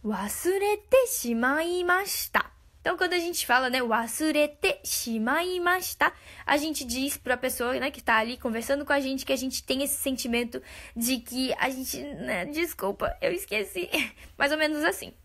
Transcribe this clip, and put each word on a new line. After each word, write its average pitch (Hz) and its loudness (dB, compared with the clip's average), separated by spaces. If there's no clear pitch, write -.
wasurete 392 2
shimaimashita." 339 0
Então, 349 0
quando 359 2
a 359 2
gente 349 -2
fala, 254 4
né, 254 2
"wasurete 294 2
shimaimashita", 349 0
a 294 4
gente 294 -2
diz 262 -2
pra 247 0
pessoa, 247 -2
né, 269 -2
que - -16
tá 226 4
ali 226 2
conversando 262 -2
com 285 0
a 285 4
gente 269 -4
que 269 -2
a 269 2
gente 262 -4
tem 269 -2
esse 285 -2
sentimento 240 -2
de 233 0
que 247 -2
a - 0
gente, 262 -6
né, - -4
"Desculpa, 285 -4
eu 165 0
esqueci." 220 -4
<laughs> - -4
Mais 285 2
ou 311 0
menos 302 0
assim. 349 -2